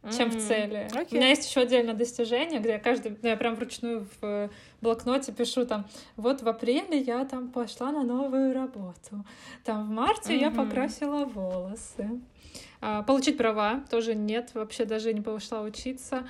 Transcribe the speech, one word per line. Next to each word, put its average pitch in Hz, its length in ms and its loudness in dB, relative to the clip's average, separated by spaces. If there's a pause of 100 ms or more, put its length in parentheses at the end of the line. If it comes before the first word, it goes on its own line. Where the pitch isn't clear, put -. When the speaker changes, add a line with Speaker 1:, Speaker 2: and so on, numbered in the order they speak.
(180)
Speaker 1:
чем 233 140 4
в 226 40 -2
Speaker 2:
Мгм. 220 120 -4
Speaker 1:
цели. 214 460 0
Speaker 2:
Окей. 294 180 -2
Speaker 1:
У 233 40 -2
меня 254 140 6
есть 285 200 6
ещё 262 120 4
отдельное 240 320 4
достижение, 240 680 0
где 226 80 0
я 214 100 0
каждый, 220 420 0
ну, 233 80 0
я 220 60 2
прям 226 200 0
вручную 233 520 -6 (140)
в 208 280 -2 (320)
блокноте 233 520 0
пишу 240 320 0
там: 208 200 -2 (300)
«Вот 254 260 2
в 220 60 2
апреле 262 520 2
я 254 260 0
там 254 240 -6
пошла 247 420 -2
на 294 120 0
новую 262 500 2
работу, 202 720 -6 (400)
там 214 200 -2
в 214 60 -6
марте 262 480 2
я 294 100 4
Speaker 2:
Мгм. - 60 -2 (100)
Speaker 1:
покрасила 285 600 0
волосы». 196 840 -6 (680)
А, 214 240 -2
получить 269 340 4
права 220 540 2
тоже 226 240 2
нет, 214 380 0
вообще 220 320 -2
даже 220 280 0
не 208 80 -2
пошла 214 400 -4
учиться. 254 680 -6